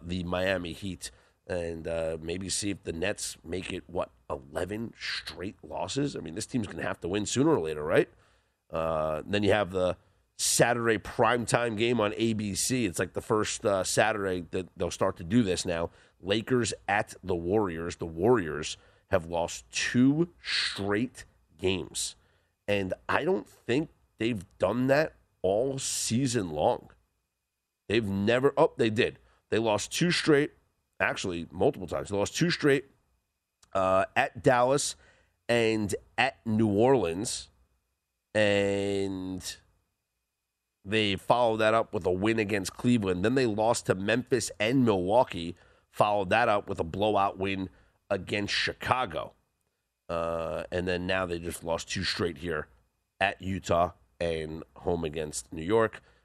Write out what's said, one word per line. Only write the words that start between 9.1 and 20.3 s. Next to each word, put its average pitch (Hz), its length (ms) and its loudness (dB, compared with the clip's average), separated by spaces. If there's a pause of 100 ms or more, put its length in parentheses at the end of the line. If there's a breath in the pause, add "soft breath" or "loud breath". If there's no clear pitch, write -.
then 101 160 0
you 98 100 4
have 104 200 2
the 90 260 0 (380)
Saturday 117 600 2
primetime 117 800 2
game 117 240 2
on 104 160 2
A 117 160 2
B 104 220 -2
C. 123 300 0
It's, 87 120 -2
like, 95 160 -2
the 98 80 -4
first, 107 440 -2
uh, 95 180 2
Saturday 98 680 0
that 92 260 -4
they'll 87 160 -2
start 98 260 0
to 95 60 -10
do 110 200 4
this 92 200 0
now. 85 280 -2 (300 soft breath)
Lakers 110 520 0 (140)
at 104 260 0 (100)
the 95 120 -2
Warriors. 85 640 -2
The 87 100 -8
Warriors 82 720 0 (320 soft breath)
have 85 180 0
lost 85 440 -4
two 143 580 2 (120)